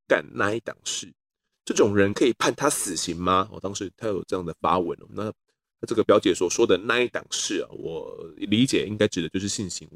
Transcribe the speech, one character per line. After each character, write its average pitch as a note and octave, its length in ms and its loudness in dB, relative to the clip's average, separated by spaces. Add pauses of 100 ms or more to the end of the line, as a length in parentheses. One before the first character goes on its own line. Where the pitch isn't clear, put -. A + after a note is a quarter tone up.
干 F2+ 260 2
那 G#2 220 -2
一 A#2 60 -4
档 - 240 -12
事， - 280 -8 (520)
这 - 100 -4
种 G#2 220 4
人 G2+ 160 6
可 D3 120 2
以 A#2 100 4
判 B2+ 200 0
他 C#3 160 0
死 - 240 -4
刑 E2 220 -4
吗？ F#2 340 2
哦， F#2 80 -14
当 G2 160 -8
时 F#2+ 220 -8
他 A2+ 100 -8
有 F#2 180 -2
这 G2 120 -4
样 F2+ 80 -4
的 D#2+ 160 -6
发 E2+ 180 2
文 E2 240 -2
哦。 - 80 -20
那 G#2+ 220 -8 (480)
他 A2+ 60 -10
这 A#2+ 80 -2
个 A2 100 2
表 G#2 160 6
姐 F2+ 140 2
所 F2 140 0
说 A#2 160 2
的 G2 120 4
那 A#2 240 0
一 B2 80 0
档 - 220 -8
事 F2 320 -4
啊， A1+ 100 -8
我 D#2 420 -10 (220)
理 G#2 300 2
解 E2+ 200 2
应 G#2+ 100 -6
该 G#2+ 120 4
指 E2+ 140 -2
的 D#2+ 80 -4
就 F#2+ 100 -4
是 G2+ 80 -4
性 G2 200 -6
行 D#2+ 280 -12